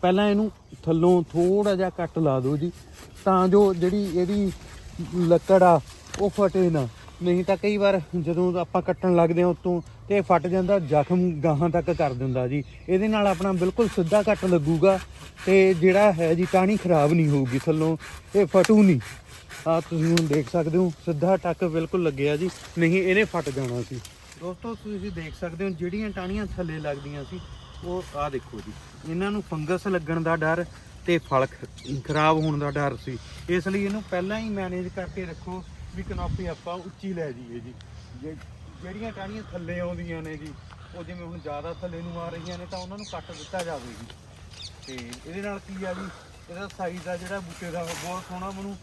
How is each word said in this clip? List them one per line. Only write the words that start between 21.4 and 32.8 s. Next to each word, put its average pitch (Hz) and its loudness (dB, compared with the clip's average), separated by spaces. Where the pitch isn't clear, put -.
ਬਿਲਕੁਲ 165 -2
ਲੱਗਿਆ 147 0
ਜੀ, 170 -2
ਨਹੀਂ 170 4
ਇਹਨੇ 190 2
ਫਟ 165 -4
ਜਾਣਾ 123 -4
ਸੀ। 120 -10
ਦੋਸਤੋ, 180 -10
ਤੁਸੀਂ 208 -10
ਦੇਖ 160 -10
ਸਕਦੇ 170 -8
ਹੋ 196 -2
ਜਿਹੜੀਆਂ 180 -6
ਟਾਹਣੀਆਂ 196 -6
ਥੱਲੇ 165 -6
ਲੱਗਦੀਆਂ 143 -8
ਸੀ 180 -12
ਉਹ 175 -8
ਆਹ 147 -2
ਦੇਖੋ 120 -8
ਜੀ, 101 -14
ਇਹਨਾਂ 180 -2
ਨੂੰ 208 -2
ਫੰਗਸ 160 -4
ਲੱਗਣ 170 -2
ਦਾ 165 0
ਡਰ 160 0
ਤੇ 170 2
ਫਲ 135 0
ਖ-, - -10
ਖਰਾਬ 156 2
ਹੋਣ 156 0
ਦਾ 143 -2
ਡਰ 143 -2